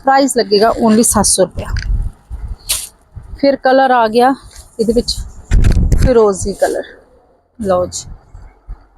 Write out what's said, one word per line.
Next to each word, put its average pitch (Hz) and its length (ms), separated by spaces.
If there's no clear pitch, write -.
ਪ੍ਰਾਈਸ 269 320
ਲੱਗੇਗਾ 208 340
only 226 220
ਸੱਤ 214 240
ਸੌ - 180
ਰੁਪਇਆ। - 300
ਫਿਰ 277 160
ਕਲਰ 262 340
ਆ 240 180
ਗਿਆ 240 240
ਇਹਦੇ 220 120
ਵਿੱਚ - 240
ਫਿਰੋਜ਼ੀ 208 540
ਕਲਰ, - 320
ਲਓ 180 280
ਜੀ, - 220